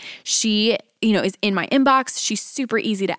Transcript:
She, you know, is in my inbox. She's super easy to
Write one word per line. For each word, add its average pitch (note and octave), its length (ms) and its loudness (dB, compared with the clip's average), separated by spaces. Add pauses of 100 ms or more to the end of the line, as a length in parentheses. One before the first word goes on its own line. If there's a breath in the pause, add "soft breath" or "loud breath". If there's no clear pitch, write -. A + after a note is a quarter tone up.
(240 loud breath)
She, G#3+ 540 0 (240)
you A3 120 4
know, E3 100 2
is F#3 180 -2
in G3+ 140 0
my F3 120 -2
inbox. C4 560 2
She's G#3+ 180 -2
super A3+ 360 -2
easy G3 300 -2
to E3+ 120 -4